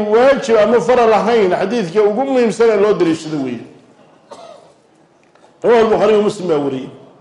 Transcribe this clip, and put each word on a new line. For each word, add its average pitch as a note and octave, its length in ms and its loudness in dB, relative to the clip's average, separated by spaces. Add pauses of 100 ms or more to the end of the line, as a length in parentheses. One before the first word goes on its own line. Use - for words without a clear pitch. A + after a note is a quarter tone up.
(100)
waajib A#3 460 2
ama G#3+ 240 2
faral A#3 320 2
ahayn, G3+ 420 0
xadiidka G3+ 480 -2
ugu G#3 220 0
muhiimsan A#3 460 0
ee G#3+ 60 2
loo G3+ 160 2
daliishado D#3+ 520 -2
weeye. A#2+ 160 -8 (2000)
Rawahu A3+ 220 2
al-Bukhari G#3 320 2
wa G#3 60 2
Muslim F3+ 260 -4
baa D3+ 100 0
wariyey. C3+ 300 -6 (320)